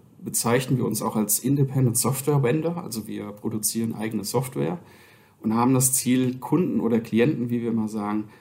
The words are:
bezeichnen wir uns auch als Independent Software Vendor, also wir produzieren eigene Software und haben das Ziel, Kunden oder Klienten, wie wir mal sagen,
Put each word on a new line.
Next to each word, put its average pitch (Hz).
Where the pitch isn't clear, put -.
bezeichnen 123
wir 110
uns 107
auch 110
als 104
Independent 131
Software 139
Vendor, 160
also 110
wir 104
produzieren 110
eigene 107
Software 139
und 110
haben 120
das 127
Ziel, 127
Kunden 151
oder 113
Klienten, 120
wie 120
wir 117
mal 110
sagen, 104